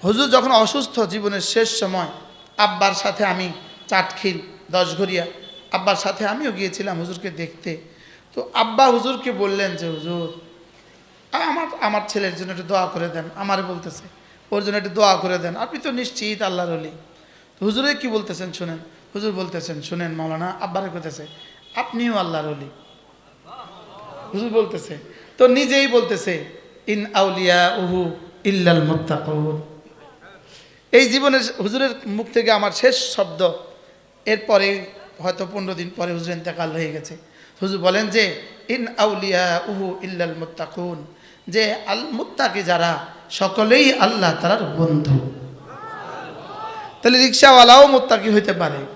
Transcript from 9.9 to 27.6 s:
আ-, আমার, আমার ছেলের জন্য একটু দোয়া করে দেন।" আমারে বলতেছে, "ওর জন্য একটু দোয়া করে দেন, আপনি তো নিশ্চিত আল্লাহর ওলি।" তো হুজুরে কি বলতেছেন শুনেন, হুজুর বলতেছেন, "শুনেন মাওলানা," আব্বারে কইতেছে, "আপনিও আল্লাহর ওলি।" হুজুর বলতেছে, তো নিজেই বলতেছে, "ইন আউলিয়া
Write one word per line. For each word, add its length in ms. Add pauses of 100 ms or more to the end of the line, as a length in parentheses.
আ-, 100
আমার, 260 (140)
আমার 260
ছেলের 280
জন্য 160
একটু 120
দোয়া 240
করে 200
দেন।" 180 (100)
আমারে 260
বলতেছে, 420 (480)
"ওর 120
জন্য 140
একটু 120
দোয়া 260
করে 220
দেন, 180
আপনি 240
তো 120
নিশ্চিত 500
আল্লাহর 280
ওলি।" 200 (720)
তো 60
হুজুরে 300
কি 120
বলতেছেন 460
শুনেন, 240 (380)
হুজুর 160
বলতেছেন, 500
"শুনেন 300
মাওলানা," 500
আব্বারে 280
কইতেছে, 380 (480)
"আপনিও 420
আল্লাহর 300
ওলি।" 220 (1600)
হুজুর 160
বলতেছে, 480 (400)
তো 100
নিজেই 400
বলতেছে, 580 (420)
"ইন 260
আউলিয়া 640